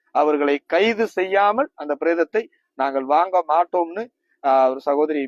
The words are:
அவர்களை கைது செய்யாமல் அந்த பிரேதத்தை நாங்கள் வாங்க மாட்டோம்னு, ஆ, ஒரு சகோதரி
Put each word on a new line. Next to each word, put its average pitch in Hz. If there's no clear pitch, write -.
அவர்களை 147
கைது 214
செய்யாமல் 196
அந்த 147
பிரேதத்தை 170
நாங்கள் 135
வாங்க 175
மாட்டோம்னு, 175
ஆ, 131
ஒரு 131
சகோதரி 147